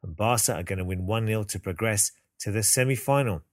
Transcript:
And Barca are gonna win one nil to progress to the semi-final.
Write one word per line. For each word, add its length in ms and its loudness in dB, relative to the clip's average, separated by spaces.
And 120 -8
Barca 380 2
are 100 -4
gonna 220 -4
win 220 -4
one 180 0
nil 200 0
to 140 -8
progress 520 0
to 120 -6
the 100 0
semi-final. 800 2